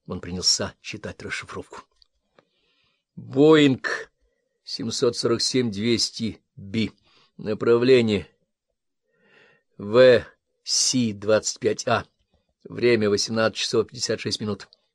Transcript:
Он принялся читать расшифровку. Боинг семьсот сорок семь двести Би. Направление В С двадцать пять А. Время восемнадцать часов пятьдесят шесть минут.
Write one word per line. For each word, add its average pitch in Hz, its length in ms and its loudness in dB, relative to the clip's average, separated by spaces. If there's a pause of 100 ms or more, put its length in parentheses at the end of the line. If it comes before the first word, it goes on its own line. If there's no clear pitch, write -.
Он 92 120 -10
принялся 90 600 -4
читать - 420 -14
расшифровку. - 600 -12 (1300)
Боинг 139 960 2 (540)
семьсот 113 520 -4
сорок 117 240 -2
семь 123 300 0
двести 107 720 -2 (160)
Би. 101 340 -4 (460)
Направление 117 920 2 (1500)
В 117 460 6 (400)
С - 500 -2
двадцать 101 460 -2
пять 110 260 -2
А. 113 180 0 (600)
Время 107 460 0
восемнадцать 110 480 -2
часов 110 280 -2
пятьдесят 113 340 -8
шесть 107 200 -6
минут. 104 280 -6 (260)